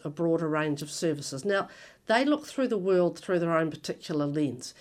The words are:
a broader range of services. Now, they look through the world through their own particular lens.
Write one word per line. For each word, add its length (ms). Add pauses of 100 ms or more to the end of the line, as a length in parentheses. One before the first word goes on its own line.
a 60
broader 400
range 320
of 100
services. 540
Now, 240 (380)
they 180
look 220
through 200
the 100
world 400
through 220
their 180
own 140
particular 540
lens. 560